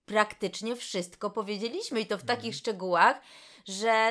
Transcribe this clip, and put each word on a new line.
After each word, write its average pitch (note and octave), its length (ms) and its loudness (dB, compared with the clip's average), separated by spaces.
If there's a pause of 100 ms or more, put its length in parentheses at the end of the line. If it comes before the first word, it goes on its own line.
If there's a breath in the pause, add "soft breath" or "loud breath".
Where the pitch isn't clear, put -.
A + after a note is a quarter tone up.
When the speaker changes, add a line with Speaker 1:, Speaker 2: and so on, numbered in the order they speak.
Speaker 1:
praktycznie G#3 720 -2
wszystko G3 540 -6
powiedzieliśmy A3+ 720 -4
i A3 60 -4
to G#3 120 -2
w - 20 -12
Speaker 2:
Mhm. B3 180 0
Speaker 1:
takich A#3 160 -8
szczegółach, F#3 640 4 (480 loud breath)
że, G3+ 220 0 (200)